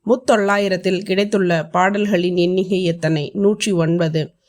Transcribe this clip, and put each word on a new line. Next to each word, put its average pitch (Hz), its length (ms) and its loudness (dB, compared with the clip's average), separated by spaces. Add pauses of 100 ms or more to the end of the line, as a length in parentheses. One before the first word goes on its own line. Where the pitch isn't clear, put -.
முத்தொள்ளாயிரத்தில் 202 960 0
கிடைத்துள்ள 190 640 0
பாடல்களின் 185 680 0
எண்ணிக்கை 185 480 0
எத்தனை? 160 500 -2
நூற்றி 208 380 0
ஒன்பது. 165 600 0 (160)